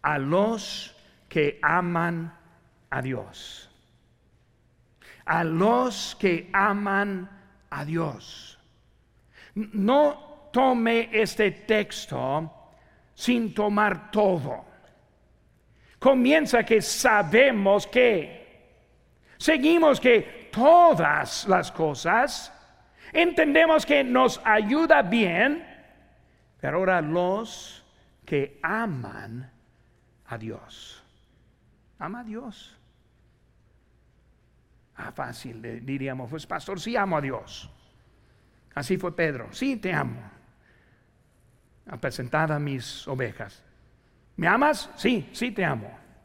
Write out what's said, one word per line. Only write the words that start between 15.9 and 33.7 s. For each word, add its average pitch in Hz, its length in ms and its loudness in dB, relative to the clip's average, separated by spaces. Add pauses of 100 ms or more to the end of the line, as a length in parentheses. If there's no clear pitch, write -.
Comienza 262 640 4
que 220 200 4
sabemos 208 1040 2
que, - 920 -2 (580)
seguimos 311 640 4
que - 540 2
todas 214 960 4
las 180 240 2
cosas, 165 800 -2 (600)
entendemos 320 720 4
que 277 200 2
nos 254 400 2
ayuda 254 580 4
bien, 220 640 0 (960)
pero 143 180 -4
ahora 185 220 2
los 180 840 -4 (400)
que 143 380 -6
aman 131 880 -8 (760)
a 117 120 -12
Dios. - 640 -16 (960)
Ama 214 220 -12
a 247 40 -18
Dios. 220 520 -16 (2250)